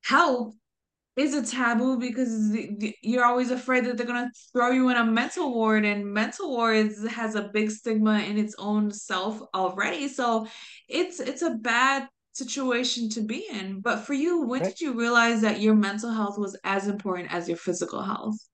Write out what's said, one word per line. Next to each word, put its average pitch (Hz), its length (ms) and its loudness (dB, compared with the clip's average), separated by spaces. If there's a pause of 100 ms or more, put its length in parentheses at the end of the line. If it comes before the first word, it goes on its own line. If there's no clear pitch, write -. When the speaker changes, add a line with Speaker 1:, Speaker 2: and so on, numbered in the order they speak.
Speaker 1:
help 254 520 2 (600)
is 277 180 0
a 277 100 0
taboo 240 540 2
because 226 520 0
the, 214 280 -2
the, 214 240 -4
you're 247 220 2
always 247 260 4
afraid 254 340 0
that 240 120 -2
they're 233 100 -4
gonna 247 240 -4 (220)
throw 247 180 4
you 254 180 4
in 247 80 4
a 233 80 4
mental 247 500 0
ward, 220 300 4
and 202 220 0
mental 226 440 -2
wards 220 580 2
has 220 260 -6
a 202 180 -4
big 214 180 0
stigma 214 500 2
in 208 180 -2
its 214 200 0
own 208 320 0
self 202 500 -4 (140)
already. 190 540 0
So 226 380 0 (420)
it's, 349 320 -2
it's 254 220 -6
a 330 80 2
bad 247 580 0 (240)
situation 254 760 -2
to 226 100 -4
be 240 300 -4
in. 196 300 -8
But 226 200 0
for 277 140 -6
you, 311 320 2
when 254 160 -2
Speaker 2:
Right. 190 80 0
Speaker 1:
did - 100 -12
you 269 180 -4
realize 233 440 4
that 208 180 2
your 214 140 6
mental 214 380 2
health 208 260 -2
was 190 260 -6
as 196 240 0
important 190 440 -4
as 170 160 -4
your 170 100 -2
physical - 440 -4
health? 214 340 -4 (180)